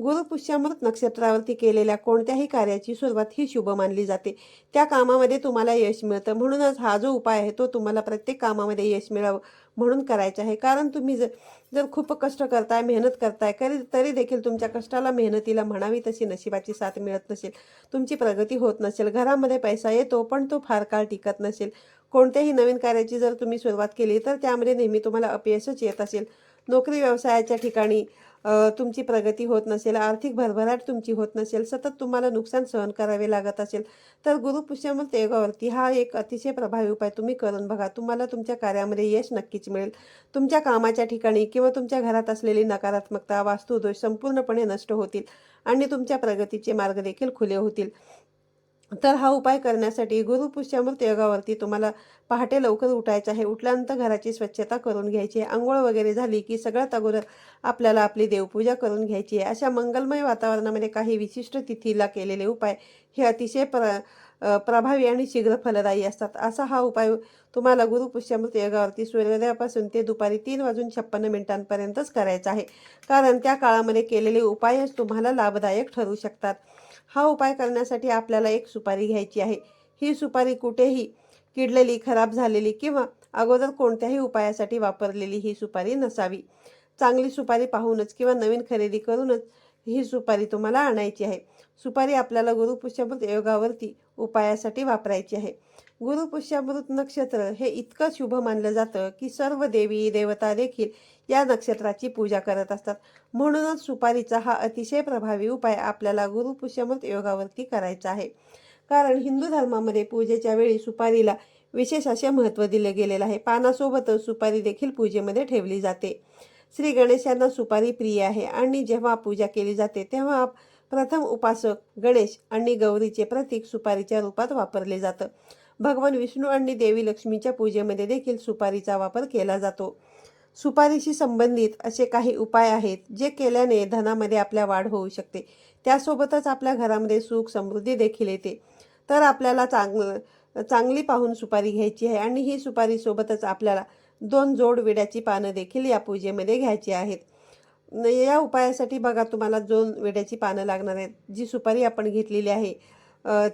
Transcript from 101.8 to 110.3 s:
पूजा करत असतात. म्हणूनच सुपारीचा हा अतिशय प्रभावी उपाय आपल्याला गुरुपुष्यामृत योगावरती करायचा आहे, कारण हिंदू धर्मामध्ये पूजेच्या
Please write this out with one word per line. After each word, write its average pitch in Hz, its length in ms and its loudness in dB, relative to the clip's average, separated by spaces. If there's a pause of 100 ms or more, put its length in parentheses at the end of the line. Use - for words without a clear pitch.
पूजा 208 300 -2
करत 196 340 -2
असतात. 202 220 -6 (400)
म्हणूनच 302 520 0
सुपारीचा 233 520 0
हा 233 140 0
अतिशय 226 480 -4
प्रभावी 220 480 -2
उपाय 240 260 0
आपल्याला 208 520 -2
गुरुपुष्यामृत 247 800 -6
योगावरती 196 600 -6
करायचा 185 460 -4
आहे, 196 180 -6 (640)
कारण 277 280 4
हिंदू 269 280 -2
धर्मामध्ये 226 580 0
पूजेच्या 226 500 0